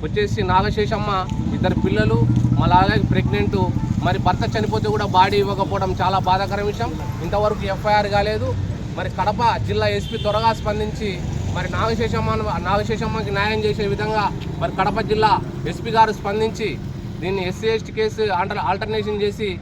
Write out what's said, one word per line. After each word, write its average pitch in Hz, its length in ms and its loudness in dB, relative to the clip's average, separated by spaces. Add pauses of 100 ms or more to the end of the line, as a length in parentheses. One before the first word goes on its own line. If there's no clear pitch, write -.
వచ్చేసి 208 340 0 (120)
నాగశేషమ్మ, 208 580 0 (480)
ఇద్దరు 185 280 2
పిల్లలు, 214 340 2 (400)
మళ్ళీ 175 240 6
అలాగే 208 280 2
ప్రెగ్నెంట్, 202 480 2 (460)
మరి 190 220 0
భర్త 180 160 0 (100)
చనిపోతే 214 420 0
కూడా 208 120 0 (100)
బాడీ 202 260 6
ఇవ్వకపోవడం 190 480 0 (100)
చాలా 185 180 2 (100)
బాధాకర 196 320 2 (100)
విషయం. 214 200 -4 (340)
ఇంతవరకు 208 380 0 (100)
ఎఫ్ఐఆర్ 208 420 2
కాలేదు. 202 340 0 (480)
మరి 180 180 -4
కడప 196 260 0 (240)
జిల్లా 214 200 0 (100)
ఎస్పీ 202 260 -4
త్వరగా 214 260 2 (120)
స్పందించి 214 480 -2 (480)
మరి 180 180 -2
నాగశేషమ్మ, 220 560 0 (380)
నాగశేషమ్మకి 214 680 0
న్యాయం 214 300 0
చేసే 208 260 0
విధంగా 214 320 0 (360)
మరి 170 180 -2
కడప 202 220 2 (100)
జిల్లా 214 200 4 (400)
ఎస్పీ 220 260 -6
గారు 220 160 6
స్పందించి 208 560 -2 (520)
దీన్ని 190 280 -2
ఎస్సీ 208 260 -4
ఎస్టీ - 240 -4
కేసు 214 240 0 (160)
ఆల్టర్-, 190 320 -2
ఆల్టర్నేషన్ 208 540 -2
చేసి 202 240 -2 (140)